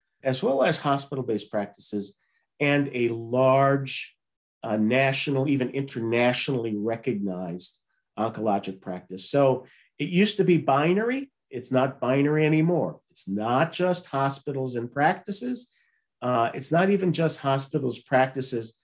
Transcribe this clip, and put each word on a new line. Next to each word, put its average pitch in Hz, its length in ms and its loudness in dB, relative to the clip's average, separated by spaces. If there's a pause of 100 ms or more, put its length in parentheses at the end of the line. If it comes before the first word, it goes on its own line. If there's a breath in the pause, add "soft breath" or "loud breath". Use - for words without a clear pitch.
(240)
as 131 200 -2
well 269 180 0
as 180 160 2
hospital-based 135 720 -2
practices, 101 680 -6 (440)
and 143 340 2
a 120 160 0
large, 131 1040 2 (460)
uh, 110 160 -2
national, 135 680 2
even 127 220 0
internationally 120 1080 -2
recognized 101 1000 -4 (400)
oncologic 107 640 -2
practice. 90 480 -10
So 135 360 2 (320 loud breath)
it 147 120 -6
used 185 280 4
to 190 60 2
be 165 160 6
binary. 190 720 0 (180)
It's 123 220 -10
not 131 280 2
binary 143 460 2
anymore. 156 540 2 (100)
It's - 180 -14
not 120 440 0
just 180 340 -2
hospitals 135 680 -4
and 120 160 -6
practices. 190 800 -2 (500)
Uh, 120 320 0
it's - 180 -6
not 180 180 4
even 185 240 2
just 160 260 0
hospitals, 135 600 -2
practices 131 840 -2